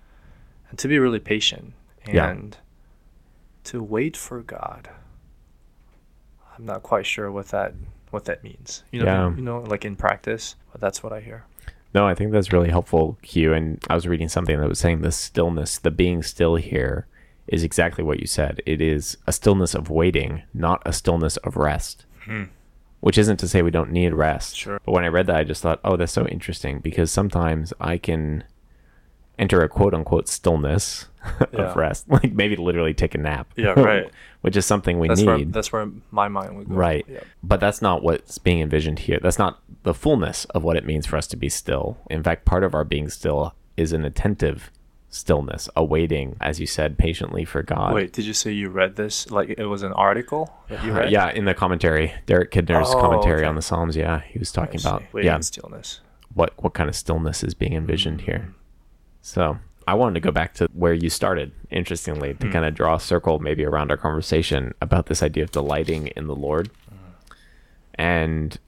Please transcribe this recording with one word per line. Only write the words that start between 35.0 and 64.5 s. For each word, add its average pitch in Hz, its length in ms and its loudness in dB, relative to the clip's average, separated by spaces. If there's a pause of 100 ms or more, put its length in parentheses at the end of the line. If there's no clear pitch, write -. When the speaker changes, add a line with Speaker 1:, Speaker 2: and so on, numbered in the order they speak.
Speaker 1:
That's 87 120 4
Speaker 2:
need. 107 60 6
Speaker 1:
where, 82 180 4
that's 98 280 -4
where 107 140 -2 (240)
my 104 180 2
mind 98 280 -6
would 101 140 -12
go. 92 40 -4
Speaker 2:
Right. 85 340 2
Speaker 1:
Yeah. 131 120 -14 (220)
Speaker 2:
But 95 180 2
that's 101 220 0
not 92 200 2
what's - 360 0
being 90 220 4
envisioned 78 400 0
here. - 220 0
That's 90 160 2
not 98 220 0 (220)
the 95 120 2
fullness 123 520 2
of - 180 -2
what 82 140 4
it - 80 -2
means 76 180 -2
for - 140 -2
us - 100 -4
to - 80 -8
be 71 140 -2
still. - 480 -4 (100)
In 80 140 -4
fact, 82 240 0
part 92 180 4
of 82 100 0
our 78 100 0
being 73 260 -2
still 76 440 -2 (220)
is 80 180 0
an 78 100 -2
attentive 73 680 -2 (380)
stillness, - 680 -2
a 82 80 4
waiting, 78 560 0
as 76 200 -2
you 80 60 -4
said, 76 320 -2
patiently - 480 -2
for 71 160 -4
God. 92 320 0
Speaker 1:
Wait, 98 180 -2
did 107 140 -6
you 107 80 -6
say - 160 -2
you 101 180 -4
read 95 280 0
this? 107 340 -6
Like, 101 260 0
it 110 100 -6
was 101 180 -4
an 95 80 -6
article 110 600 0 (160)
that 107 160 -10
you 107 80 -2
Speaker 2:
Uh, 98 80 0
Speaker 1:
read? - 120 2
Speaker 2:
yeah, 95 180 4
in 101 160 -4
the 95 80 2
commentary, 82 580 2 (140)
Derek 90 240 4
Kidner's 85 400 2
Speaker 1:
Oh, 127 100 4
Speaker 2:
commentary 107 400 4
Speaker 1:
okay. 78 80 2
Speaker 2:
on 78 60 0
the 78 80 -4
Psalms. 82 340 -2
Yeah, 80 260 0
he - 180 -12
was 87 180 -6
Speaker 1:
I - 40 0
Speaker 2:
talking 80 180 -6
Speaker 1:
see. - 80 -2
Speaker 2:
about, - 240 -2
Speaker 1:
Waiting 101 160 0
Speaker 2:
yeah, 78 80 4
Speaker 1:
in 78 60 -4
stillness. - 580 -12 (340)
Speaker 2:
what, 85 180 2 (100)
what - 120 0
kind 76 160 0
of - 60 -8
stillness 80 480 -2
is 85 100 -4
being - 200 -2
envisioned 80 480 -2
here. - 280 -4
Speaker 1:
Mm. - 40 -20 (680)
Speaker 2:
So 82 360 -2 (280)
I 92 80 2
wanted 110 200 2
to 85 60 0
go 82 120 2
back 80 220 -2
to - 180 2
where 85 220 2
you 85 160 0
started, 78 420 -2 (180)
interestingly, 78 640 -4
to 117 140 -4
Speaker 1:
Hmm. 95 40 -2
Speaker 2:
kind 85 120 2
of 78 100 0
draw 80 220 2
a 82 40 -2
circle 82 380 2
maybe 76 260 -2
around 73 280 0
our 73 40 2
conversation 78 840 0